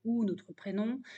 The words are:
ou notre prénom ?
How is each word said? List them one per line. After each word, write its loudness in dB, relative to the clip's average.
ou 4
notre -2
prénom ? 0